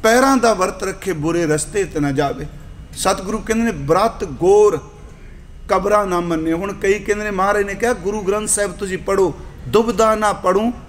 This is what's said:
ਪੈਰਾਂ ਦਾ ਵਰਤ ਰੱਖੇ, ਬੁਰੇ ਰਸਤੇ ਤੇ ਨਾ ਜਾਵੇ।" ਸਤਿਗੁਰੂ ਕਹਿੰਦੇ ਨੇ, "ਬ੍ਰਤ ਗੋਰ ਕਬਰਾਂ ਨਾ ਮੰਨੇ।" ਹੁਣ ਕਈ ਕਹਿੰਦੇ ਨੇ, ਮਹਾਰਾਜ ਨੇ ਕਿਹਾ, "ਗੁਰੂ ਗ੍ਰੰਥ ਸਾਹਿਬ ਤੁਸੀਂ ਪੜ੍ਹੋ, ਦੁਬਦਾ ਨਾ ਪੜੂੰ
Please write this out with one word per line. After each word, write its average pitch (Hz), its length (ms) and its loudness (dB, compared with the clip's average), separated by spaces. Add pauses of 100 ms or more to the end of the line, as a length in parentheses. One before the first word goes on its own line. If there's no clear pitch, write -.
ਪੈਰਾਂ 254 340 6
ਦਾ 233 180 4
ਵਰਤ 190 280 -2
ਰੱਖੇ, 190 300 -6
ਬੁਰੇ 165 340 0
ਰਸਤੇ 151 380 0
ਤੇ 156 160 -6
ਨਾ 143 120 0
ਜਾਵੇ।" 143 340 -2 (500)
ਸਤਿਗੁਰੂ 202 420 -2
ਕਹਿੰਦੇ 226 260 0
ਨੇ, 233 60 2
"ਬ੍ਰਤ 180 540 0
ਗੋਰ 175 680 4 (760)
ਕਬਰਾਂ 202 380 2
ਨਾ 180 140 0
ਮੰਨੇ।" 165 320 -2
ਹੁਣ 190 200 -4
ਕਈ 196 260 0
ਕਹਿੰਦੇ 208 260 -2
ਨੇ, 208 60 -2
ਮਹਾਰਾਜ 202 340 2
ਨੇ 202 100 -6
ਕਿਹਾ, 233 180 0
"ਗੁਰੂ 202 280 -4
ਗ੍ਰੰਥ 208 280 -2
ਸਾਹਿਬ 208 240 0
ਤੁਸੀਂ 185 260 -6
ਪੜ੍ਹੋ, 196 360 0 (340)
ਦੁਬਦਾ 220 460 2
ਨਾ 214 180 0
ਪੜੂੰ 202 400 0 (160)